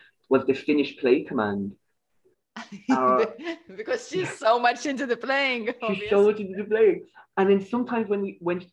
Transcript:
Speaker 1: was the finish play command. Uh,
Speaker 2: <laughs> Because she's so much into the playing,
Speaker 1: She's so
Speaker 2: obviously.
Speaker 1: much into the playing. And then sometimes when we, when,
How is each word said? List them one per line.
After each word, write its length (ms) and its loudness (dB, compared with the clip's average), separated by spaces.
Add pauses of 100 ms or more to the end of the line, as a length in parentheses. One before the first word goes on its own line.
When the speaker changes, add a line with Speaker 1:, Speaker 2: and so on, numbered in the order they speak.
(280)
Speaker 1:
was 180 4
the 80 4
finish 420 -2
play 260 2
command. 500 -4 (1160)
Uh, 360 4 (220)
Speaker 2:
<laughs> 280 -12
Because 320 -6
she's 300 -4
so 200 2
much 280 0
into 200 -4
the 100 -2
playing, 500 -2
Speaker 1:
She's 120 -4
so 80 -6
Speaker 2:
obviously. 380 2
Speaker 1:
much 160 2
into 220 -8
the 60 -10
playing. 380 4 (300)
And 140 4
then 140 4
sometimes 440 -4
when 140 0
we, 180 -8
when, 200 -2 (120)